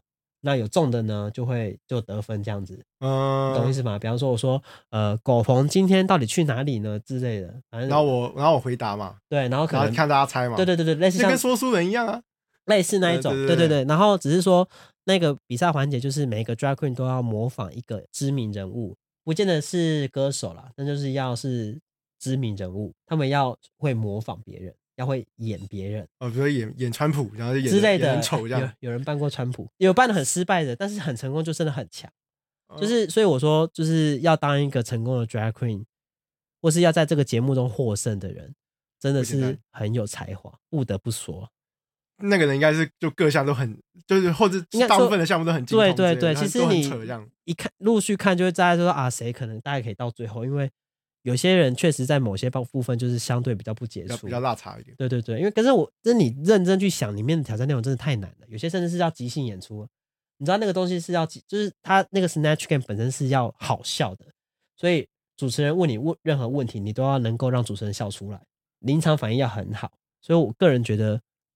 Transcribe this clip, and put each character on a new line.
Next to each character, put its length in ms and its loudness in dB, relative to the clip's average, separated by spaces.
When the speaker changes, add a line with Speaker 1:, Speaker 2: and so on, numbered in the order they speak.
Speaker 1:
那 100 2
有 120 -2
中 240 0
的 100 0
呢， 320 -4
就 100 -6
会， 320 -4
就 120 -4
得 220 -6
分 180 -6
这 120 -6
样 120 -8
子。 140 -14
Speaker 2:
嗯。 520 -2
Speaker 1:
你 60 -2
懂 100 0
意 40 0
思 100 -2
吗？ 160 -4
比 80 -6
方 100 -2
说 140 0
我 60 0
说， 260 0
呃 340 0
，“狗 180 4
鹏 240 4
今 220 4
天 180 4
到 100 4
底 80 0
去 200 0
哪 180 -2
里 160 -2
呢？” 260 -6
之 140 -8
类 220 -4
的， 80 -10
反 120 -10
正 100 -4
Speaker 2:
然 80 4
后 60 4
我， 320 0
然 100 0
后 80 8
我 60 2
回 160 -4
答 200 -4
嘛。 200 -10
Speaker 1:
对， 200 0
然 100 0
后 80 2
可 60 -6
能 100 2
Speaker 2:
然 80 2
后 60 -4
看 120 4
大 60 4
家 100 4
猜 240 -2
嘛。 60 -2
Speaker 1:
对， 100 0
对， 120 2
对， 80 0
对， 100 2
类 160 4
似 80 0
像 60 4
Speaker 2:
就 60 6
跟 80 2
说 180 2
书 160 0
人 120 2
一 60 0
样 160 0
啊。 160 -4
Speaker 1:
类 140 4
似 200 0
那 120 4
一 80 0
种， 120 0
Speaker 2:
对， 140 0
对， 20 -
对。 80 6
Speaker 1:
对， 120 6
对， 160 2
对。 40 0
然 100 4
后 180 6
只 140 -2
是 100 4
说 280 4
那 120 4
个 180 2
比 80 -4
赛 160 2
环 180 0
节 80 -2
就 140 -2
是 120 -2
每 200 -2
个 100 -4
drag 220 0
queen 180 -4
都 100 -4
要 160 -2
模 280 -2
仿 260 -8
一 60 -10
个 320 -10
知 180 -4
名 220 -2
人 180 -8
物， 260 -8
不 100 -4
见 100 0
得 160 2
是 480 0
歌 220 -2
手 240 -8
啦， 220 -20
但 100 -8
就 80 -4
是 180 -4
要 220 -2
是 420 -4
知 160 -2
名 180 -4
人 180 -10
物， 220 -8
他 120 -4
们 120 0
要 300 0
会 140 0
模 280 -4
仿 240 -10
别 140 -18
人， 160 -16
要 100 -6
会 180 -4
演 320 -8
别 200 -10
人。 140 -8
Speaker 2:
哦， 100 -8
比 80 -8
如 40 0
说 80 2
演， 300 -2
演 120 -4
川 220 0
普， 240 -2
然 100 -6
后 80 -2
就 60 0
演 60 -2
得， 40 2
Speaker 1:
之 100 4
类 160 4
的。 100 2
Speaker 2:
演 20 4
得 60 2
很 80 0
丑 260 -2
这 60 -4
样。 60 0
Speaker 1:
有， 80 -2
有 100 -8
人 140 -6
扮 120 -4
过 140 -2
川 220 -4
普， 240 -12
有 180 4
扮 140 6
得 60 0
很 100 2
失 200 -2
败 200 0
的， 100 -4
但 160 -6
是 80 -8
很 160 -4
成 180 -6
功 120 -2
就 80 -4
真 120 -2
的 80 0
很 160 -8
强。 220 -18
Speaker 2:
嗯。 60 -14
Speaker 1:
就 80 -2
是， 200 2
所 140 2
以 40 6
我 120 4
说， 340 4
就 120 -4
是 380 2
要 140 6
当 240 0
一 80 2
个 140 0
成 220 -4
功 160 0
的 40 -2
drag 280 -2
queen， 320 -4
或 80 2
是 120 4
要 100 6
在 160 4
这 80 -2
个 80 4
节 180 0
目 140 2
中 160 0
获 240 -2
胜 240 -4
的 140 -10
人， 200 -16
真 160 -2
的 80 2
是 140 -4
Speaker 2:
不 40 0
简 120 0
单。 80 -12
Speaker 1:
很 240 -4
有 100 -2
才 300 -10
华， 180 -18
不 160 -4
得 140 -4
不 140 -6
说。 360 -12
Speaker 2:
那 200 2
个 80 6
人 80 2
应 80 0
该 100 6
是 260 0
就 120 -2
各 180 2
项 160 2
都 80 0
很， 260 -4
就 120 2
是， 140 2
或 160 4
者 80 0
Speaker 1:
应 100 0
该 60 4
说 20 2
Speaker 2:
大 100 6
部 80 6
分 120 2
的 80 2
项 120 2
目 60 -2
都 80 0
很 140 -2
精 120 2
通 160 6
之 80 0
类 120 4
的， 0 -
Speaker 1:
对， 0 -
对， 60 -2
对， 20 0
Speaker 2:
很， 140 -2
Speaker 1:
其 20 -4
实 100 -2
你 40 4
Speaker 2:
都 60 4
很 120 4
扯 220 -4
这 80 -8
样。 160 -12
Speaker 1:
一 80 -6
看， 240 -8
陆 240 2
续 160 0
看 180 2
就 80 0
会 80 2
大 140 2
家 100 6
就 60 2
说 100 2
：“啊， 200 0
谁 200 -6
可 140 -10
能 160 -10
大 120 -8
概 100 -4
可 80 -8
以 40 -8
到 160 -6
最 160 -10
后。” 200 -10
因 80 -4
为 160 -2
有 120 0
些 180 4
人 220 4
确 160 2
实 140 -4
在 120 2
某 160 0
些 140 -4
部 320 -4
分 160 -2
就 100 -2
是 120 0
相 240 -2
对 120 -2
比 80 -6
较 120 -8
不 120 -8
杰 200 -12
出。 80 -8
Speaker 2:
比 20 -4
较， 120 -14
比 20 -8
较 100 -4
落 140 -2
差 240 -14
一 40 -18
点。 140 -20
Speaker 1:
对， 100 -4
对， 140 0
对， 180 -6
因 60 -2
为， 60 0
可 120 0
是 80 6
我， 140 4
就 80 2
是 60 4
你 260 4
认 220 6
真 160 4
去 80 2
想 260 -2
里 80 -4
面 140 0
的 80 -2
挑 100 -6
战 140 -2
内 60 0
容 80 -2
真 80 -4
的 80 0
太 180 -2
难 140 -8
了， 80 -20
有 80 -14
些 100 -6
甚 140 -2
至 80 -2
是 80 -4
要 140 2
即 180 -8
兴 160 -4
演 160 -8
出。 260 -14
你 80 -8
知 40 2
道 60 4
那 80 -2
个 80 0
东 160 0
西 100 -2
是 140 -6
要 140 2
即， 200 -18
就 120 -6
是 120 -2
他 200 4
那 100 0
个 40 4
Snatch 400 0
Game 220 0
本 80 -6
身 160 -2
是 160 -4
要 300 0
好 260 -4
笑 300 -4
的， 100 -18
所 160 -2
以 160 0
主 140 -2
持 120 -2
人 140 2
问 100 4
你 120 0
问， 240 -2
任 160 0
何 100 -2
问 180 -2
题， 140 -8
你 140 -4
都 80 -2
要 160 2
能 180 0
够 140 -2
让 120 2
主 140 -6
持 80 -8
人 80 -4
笑 180 -6
出 220 -12
来， 80 -14
临 200 0
场 200 2
反 140 -4
应 40 0
要 100 2
很 280 -6
好。 180 -10
所 120 0
以 40 6
我 160 2
个 160 4
人 120 2
觉 140 0
得 240 0